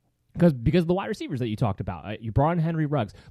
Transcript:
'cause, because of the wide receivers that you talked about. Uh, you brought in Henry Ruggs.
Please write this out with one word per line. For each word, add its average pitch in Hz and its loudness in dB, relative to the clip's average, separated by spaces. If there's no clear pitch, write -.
'cause, 175 8
because 156 2
of 160 -2
the 180 0
wide 196 -2
receivers 214 -6
that 123 -2
you 107 -2
talked 104 0
about. 90 -8
Uh, 107 -8
you 110 -8
brought 147 4
in 175 0
Henry 160 0
Ruggs. 139 -2